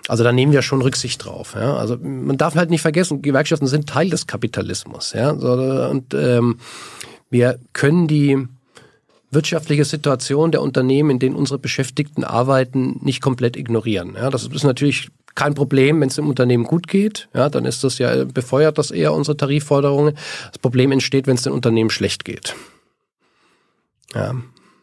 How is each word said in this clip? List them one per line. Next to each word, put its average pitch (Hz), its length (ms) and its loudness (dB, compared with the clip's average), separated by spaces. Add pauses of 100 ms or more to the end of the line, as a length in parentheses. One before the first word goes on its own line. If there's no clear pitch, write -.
Also 117 160 2
da 120 80 4
nehmen 127 200 4
wir 139 100 4
schon 135 200 0
Rücksicht - 420 -4
drauf. - 300 -14
Ja? 120 220 -2
Also 117 220 -4
man 139 380 -4
darf 151 200 0
halt 170 140 2
nicht 165 120 2
vergessen, 160 400 0
Gewerkschaften 143 460 0
sind 147 200 0
Teil 180 220 0
des - 160 -4
Kapitalismus. - 840 -6
Ja? 131 240 0
So, 131 160 0
und, 131 640 -2
ähm, 123 440 2 (720)
wir 123 300 2 (120)
können 160 360 2
die 143 400 2 (800)
wirtschaftliche 151 540 0
Situation 147 640 0
der 143 120 2
Unternehmen, 135 480 2
in 127 100 2
denen 131 160 0
unsere 143 240 -2
Beschäftigten - 640 -4
arbeiten, 131 760 0
nicht 135 200 -2
komplett 123 340 0
ignorieren. 110 600 -2
Ja? 120 140 -4
Das 117 160 -4
ist 135 180 -4
natürlich 131 460 0 (240)
kein 147 200 0
Problem, 139 480 4
wenn 139 80 2
es - 60 -6
dem 147 120 -2
Unternehmen 123 360 2
gut 170 240 -2
geht. 208 440 0
Ja, 131 160 2
dann 131 160 -2
ist 123 200 -4
das 127 120 0
ja, 123 300 0
befeuert 131 500 2
das 151 140 -2
eher 151 240 0
unsere 151 200 0
Tarifforderungen. 147 800 2 (340)
Das - 100 -18
Problem 127 340 2
entsteht, 135 340 0
wenn 131 100 2
es 120 60 -4
dem - 120 -2
Unternehmen 113 340 2
schlecht - 380 -4
geht. - 280 -10 (1600)
Ja. 107 200 -4 (480)